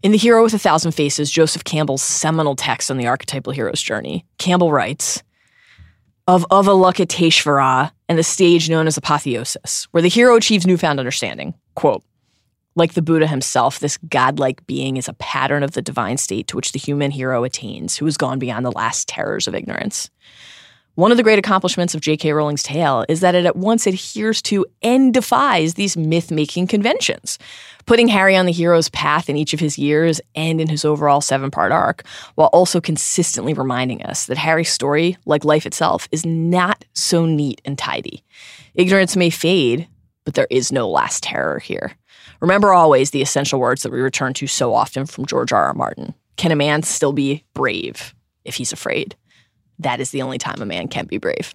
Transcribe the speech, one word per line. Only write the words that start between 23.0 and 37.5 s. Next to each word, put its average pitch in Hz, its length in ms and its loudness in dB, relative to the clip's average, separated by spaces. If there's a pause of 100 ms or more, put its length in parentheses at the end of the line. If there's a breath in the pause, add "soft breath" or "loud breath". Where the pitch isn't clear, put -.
is 160 100 0
that 180 160 4
it 180 100 4
at 170 120 2
once 220 280 0
adheres 214 580 -2
to 196 220 0 (160)
and 254 320 4
defies 240 640 2
these 202 220 -4
myth-making 165 720 -2
conventions, 233 680 -2 (480 loud breath)
putting 233 220 6
Harry 196 300 4
on 185 100 4
the 175 60 2
hero's 165 380 4
path 151 380 0
in 151 80 -2
each 147 160 -2
of 151 60 -4
his 151 180 -2
years 151 440 2 (160)
and 160 240 -2
in 160 80 0
his 151 160 -4
overall 147 360 2
seven-part 135 520 -2
arc, - 320 0 (320 loud breath)
while 151 160 6
also 175 280 4
consistently - 720 -2
reminding 127 520 -4
us - 220 -8
that 131 120 -6
Harry's 160 320 0
story, 156 560 0
like 151 180 0
life 151 220 2
itself, - 460 -2
is 160 120 -4
not 170 680 0
so 165 340 0
neat 147 380 -2